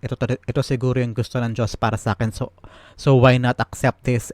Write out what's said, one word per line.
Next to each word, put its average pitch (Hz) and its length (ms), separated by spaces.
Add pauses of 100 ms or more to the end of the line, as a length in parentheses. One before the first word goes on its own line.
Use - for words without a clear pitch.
Ito, 127 160 (160)
ito - 240
siguro 127 400
yung 120 160
gusto 123 240
ng 117 160
Diyos 113 240
para 110 160
sa 107 160
akin. 113 240
So, - 160 (480)
so 139 160
why 127 240
not 123 240
accept - 400
this 123 300